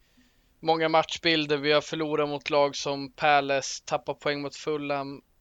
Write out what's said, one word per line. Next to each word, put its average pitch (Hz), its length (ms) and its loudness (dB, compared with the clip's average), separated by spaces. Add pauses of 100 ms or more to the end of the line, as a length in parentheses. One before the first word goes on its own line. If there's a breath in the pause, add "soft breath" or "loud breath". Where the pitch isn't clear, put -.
(600 soft breath)
Många 160 300 2
matchbilder, 156 680 2
vi 147 140 0
har 147 100 4
förlorat 151 480 -2
mot 143 200 -8
lag 143 260 2
som 139 360 -6
Palace, 139 760 2
tappat 147 340 -4
poäng 143 220 -2
mot 139 140 -8
Fulham, 143 680 -6 (180)